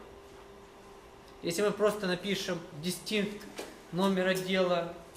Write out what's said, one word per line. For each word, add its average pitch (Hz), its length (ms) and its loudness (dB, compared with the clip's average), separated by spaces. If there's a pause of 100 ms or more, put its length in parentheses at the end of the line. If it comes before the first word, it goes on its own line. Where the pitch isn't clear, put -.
(1400)
Если 175 220 0
мы 208 80 4
просто 208 340 2
напишем 180 540 0 (240)
дистинкт 190 580 -2 (500)
номер 185 360 4
отдела 180 680 2 (240)